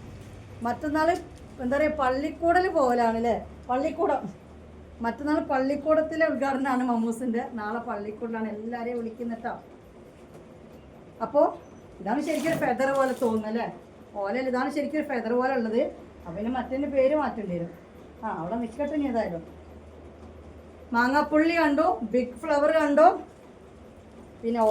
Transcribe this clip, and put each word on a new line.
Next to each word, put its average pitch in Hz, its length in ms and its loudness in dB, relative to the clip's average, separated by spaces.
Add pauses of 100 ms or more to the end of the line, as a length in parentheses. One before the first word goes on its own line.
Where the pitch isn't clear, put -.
(680)
മറ്റന്നാൾ 302 420 0 (540)
എന്താ 247 140 0
പറയുക, 302 260 2
പള്ളിക്കൂടൽ 320 640 2 (100)
പോകലാണ് 240 440 4
അല്ലേ, 226 160 2 (340)
പള്ളിക്കൂടം. 277 520 0 (840)
മറ്റന്നാൾ 285 340 0 (140)
പള്ളിക്കൂടത്തിലെ 311 800 2
ഉദ്ഘാടനമാണ് 262 580 0
മമ്മൂസിൻ്റെ. 233 520 0 (180)
നാളെ 220 280 -4
പള്ളിക്കൂടലാണ്, 220 680 -6
എല്ലാവരെയും 233 440 -6
വിളിക്കുന്ന 226 420 -8
ട്ടോ. 240 120 -6 (1700)
അപ്പോ 285 180 4 (580)
ഇതാണ് 220 280 -2
ശരിക്കും 311 240 0
ഒരു - 120 -2
ഫെദർ 254 240 2 (100)
പോലെ 262 240 2
തോന്നുന്നത് 220 300 0
അല്ലേ, 226 140 -2 (540)
ഓലല്ല, 240 320 -2
ഇതാണ് 254 240 0
ശരിക്കും 302 240 -2
ഒരു 285 120 -4
ഫെദർ 226 280 -2
പോലെ 262 180 0
ഉള്ളത്. 226 240 2 (400)
അപ്പൊ 170 140 -12
പിന്നെ 226 220 -4
മറ്റേതിൻ്റെ 262 380 -2
പേര് 269 260 6
മാറ്റേണ്ടി 214 340 -4
വരും. 170 140 -4 (520)
ആ, 220 40 -6 (140)
അവിടെ 180 220 -4
നിൽക്കട്ടെ 294 360 -4
ഇനി 285 140 0
ഏതായാലും. 185 320 -2 (1500)
മാങ്ങാപ്പുള്ളി 294 680 4
കണ്ടു, 302 240 4 (280)
ബിഗ് 247 280 0
ഫ്ലവർ 302 280 4 (120)
കണ്ടു, 294 240 8 (1300)
പിന്നെ 233 200 0 (100)